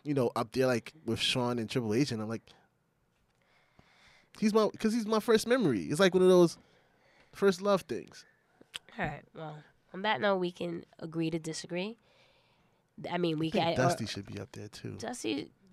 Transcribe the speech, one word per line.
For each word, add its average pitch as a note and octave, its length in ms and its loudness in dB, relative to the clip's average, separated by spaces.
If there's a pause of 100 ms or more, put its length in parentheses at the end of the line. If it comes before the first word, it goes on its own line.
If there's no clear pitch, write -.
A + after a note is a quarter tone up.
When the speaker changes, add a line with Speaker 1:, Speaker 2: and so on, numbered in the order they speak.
Speaker 1:
you D3 100 -2
know, B2+ 220 2
up A2+ 160 -2
there, C3 160 2
like, A#2+ 260 -2 (140)
with A#2 120 -2
Shawn A#2+ 380 0
and A2 100 -4
Triple A2+ 280 -2
H, C#3 160 2
and A2 100 -4
I'm G#2+ 80 -6
like, A2 140 -8 (2000)
he's G#3 140 2
my, G#3+ 140 4 (100)
'cause A3 160 0
he's A#3 120 -2
my G#3+ 140 0
first A3 280 4
memory. F3 360 2
It's A#2+ 160 -2
like F#3+ 140 6
one F#3 100 4
of F#3 60 8
those F3+ 280 8 (760)
first F#3+ 280 0
love G3+ 200 2
things. - 440 -10 (760)
Speaker 2:
All F#3 60 -2
right. D3+ 180 -8 (120)
Well, D#3 220 -14 (360)
on F#3 100 -10
that G#3+ 180 0
note, G3 160 4
we F3+ 140 0
can F3 340 -8 (140)
agree D#3+ 300 -4
to E3 100 -2
disagree. F3 580 -6 (1120)
I F3 60 -4
mean, E3+ 220 -2
we D#3+ 80 -2
Speaker 1:
I D#3+ 40 -4
think E3+ 140 2
Speaker 2:
can. E3+ 100 0
Speaker 1:
Dusty B2+ 300 0
Speaker 2:
or - 20 -6
Speaker 1:
should G2+ 180 -10
be G#2 140 -12
up G#2 140 -14
there G#2+ 140 -14
too. G#2+ 300 -12
Speaker 2:
Dusty, - 540 -8 (220)